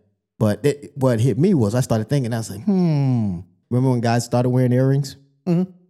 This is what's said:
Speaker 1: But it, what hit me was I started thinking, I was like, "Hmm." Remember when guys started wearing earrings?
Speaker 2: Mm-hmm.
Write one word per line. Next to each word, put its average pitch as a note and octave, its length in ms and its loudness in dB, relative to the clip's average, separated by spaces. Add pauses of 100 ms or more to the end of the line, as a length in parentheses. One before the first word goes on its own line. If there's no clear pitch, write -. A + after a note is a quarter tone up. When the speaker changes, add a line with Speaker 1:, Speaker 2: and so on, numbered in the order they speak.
(380)
Speaker 1:
But G#2 260 0
it, C#3 320 -2
what B2+ 240 0
hit A#2 180 0
me F#3 140 2
was A2 220 2
I B2 80 0
started A2 260 -2
thinking, C3 240 -2
I A#2+ 60 -4
was A2+ 120 -8
like, G#2+ 140 -14
"Hmm." C#3 760 0 (300)
Remember B2+ 200 2
when B2 100 0
guys A#2 240 0
started B2 240 -2
wearing B2+ 240 2
earrings? C3+ 440 0 (300)
Speaker 2:
Mm-hmm. F3+ 240 0 (200)